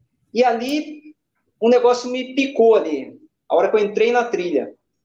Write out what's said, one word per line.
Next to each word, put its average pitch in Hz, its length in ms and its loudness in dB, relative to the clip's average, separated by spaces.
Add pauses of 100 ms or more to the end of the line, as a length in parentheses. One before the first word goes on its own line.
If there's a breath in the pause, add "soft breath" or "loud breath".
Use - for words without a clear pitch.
(340)
E 233 100 2
ali, 254 720 -4 (440)
o 220 100 2
negócio 247 400 2
me 254 260 -8
picou 233 400 2
ali, 151 440 -4 (300)
a 147 60 0
hora 190 140 2
que 220 60 -2
eu 214 40 4
entrei 208 320 0
na 240 120 0
trilha, 175 500 -4 (320)